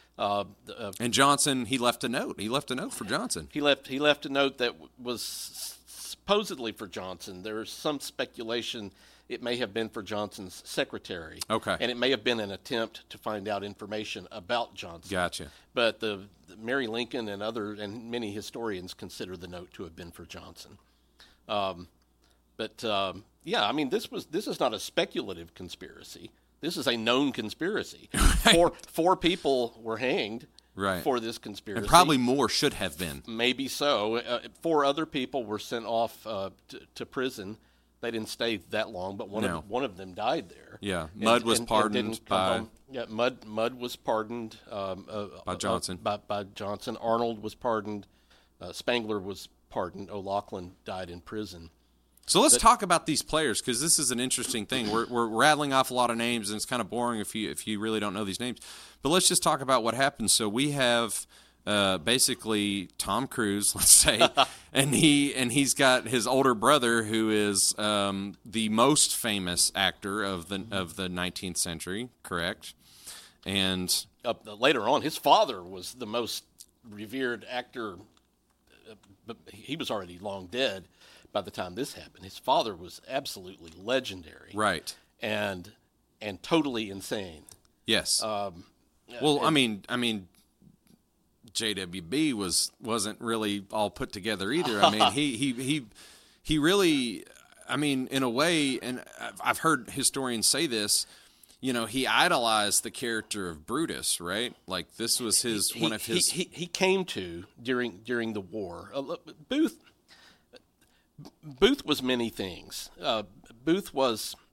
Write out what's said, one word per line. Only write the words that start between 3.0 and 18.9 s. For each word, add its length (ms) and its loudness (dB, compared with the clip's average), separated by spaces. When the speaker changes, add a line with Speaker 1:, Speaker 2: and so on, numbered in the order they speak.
Speaker 2:
Johnson. 460 -4
Speaker 1:
He 100 -4
left, 260 2
he 100 -6
left 300 2
a 20 -8
note 300 0
that 140 0
w-, 160 -20
was 200 -6
s-, 640 -10
supposedly 840 -4
for 140 -12
Johnson. 560 -10
There 220 -6
is 80 -12
some 280 -4
speculation 920 -6
it 120 -8
may 140 -2
have 180 -4
been 140 -2
for 160 -10
Johnson's 600 -8
secretary. 760 -8
Speaker 2:
Okay. 300 0
Speaker 1:
And 100 0
it 60 -4
may 160 0
have 140 0
been 160 2
an 100 -4
attempt 580 -6
to 80 -16
find 300 -6
out 160 -2
information 680 -8
about 440 -4
Johnson. 340 -14
Speaker 2:
Gotcha. 380 -2
Speaker 1:
But 280 2
the, 220 -4
the 100 -20
Mary 300 -2
Lincoln 420 -4
and 120 -8
other, 320 -4
and 380 -10
many 200 -4
historians 640 -8